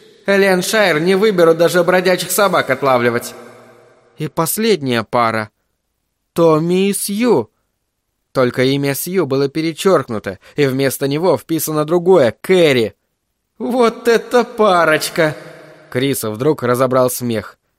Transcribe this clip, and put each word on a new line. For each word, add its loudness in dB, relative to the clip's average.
Элен 2
Шайер 0
не 0
выберут 4
даже 2
бродячих 0
собак 0
отлавливать. 0
И -8
последняя -2
пара. -2
Томми 2
и 0
Сью. -2
Только -2
имя -2
Сью -4
было -2
перечёркнуто, -2
и 2
вместо -2
него 0
вписано -4
другое — 2
Кэрри. 2
«Вот -2
это 2
парочка!» 0
Крис -2
вдруг -2
разобрал 2
смех. -6